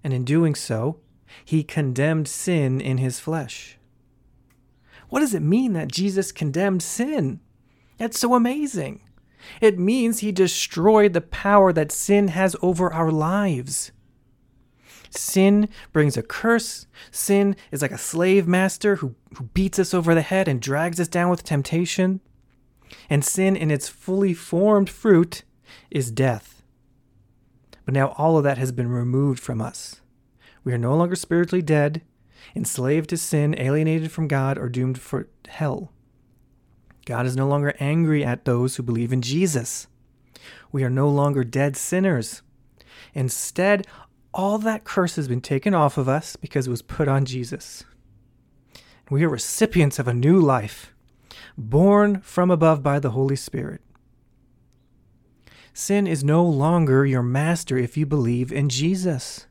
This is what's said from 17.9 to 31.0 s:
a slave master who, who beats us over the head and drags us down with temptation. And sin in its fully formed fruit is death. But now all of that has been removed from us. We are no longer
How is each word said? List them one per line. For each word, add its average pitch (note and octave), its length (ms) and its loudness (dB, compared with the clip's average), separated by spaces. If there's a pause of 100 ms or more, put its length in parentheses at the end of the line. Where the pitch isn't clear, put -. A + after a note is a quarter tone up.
a B2+ 60 -10
slave F3+ 480 2
master F#3+ 500 2
who, C3 180 -6 (220)
who B2+ 80 -12
beats F#3+ 340 -2
us F#3 160 0
over E3+ 200 2
the E3 80 4
head F#3+ 260 0
and C3 120 -2
drags D#3+ 400 -4
us E3 80 -2
down F3 220 0
with - 140 -2
temptation. F3+ 760 0 (880)
And C#3+ 160 2
sin F#3+ 320 0
in D#3 140 -2
its C#3+ 180 -2
fully F#3+ 460 -2
formed G3 560 2
fruit F3 520 4 (480)
is B2 200 -4
death. B2 520 -2 (1200)
But C3+ 100 -4
now C#3 140 2 (100)
all D#3+ 180 4
of C#3+ 80 4
that C3+ 140 2
has B2+ 140 -4
been B2 160 -4
removed B2 520 0
from A#2 220 -6
us. - 400 -12 (640)
We B2+ 80 -2
are A#2+ 60 -2
no B2 180 0
longer F3 180 2